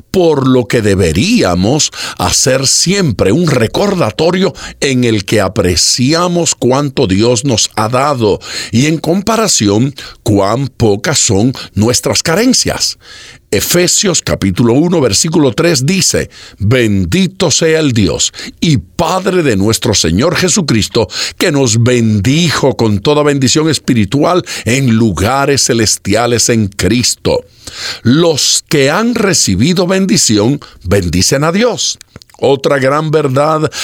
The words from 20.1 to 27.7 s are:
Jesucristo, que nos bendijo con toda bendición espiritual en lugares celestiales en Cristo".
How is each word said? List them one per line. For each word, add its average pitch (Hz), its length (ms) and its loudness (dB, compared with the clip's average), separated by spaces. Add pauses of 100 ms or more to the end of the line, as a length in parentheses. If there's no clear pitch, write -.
Jesucristo, 135 720 0 (280)
que 185 140 0
nos 120 320 0
bendijo 123 920 0
con 104 220 0
toda 147 240 0
bendición 147 460 0
espiritual 139 720 0 (220)
en 123 320 0
lugares 117 720 0
celestiales 113 840 0
en 110 220 2
Cristo". - 720 -2 (600)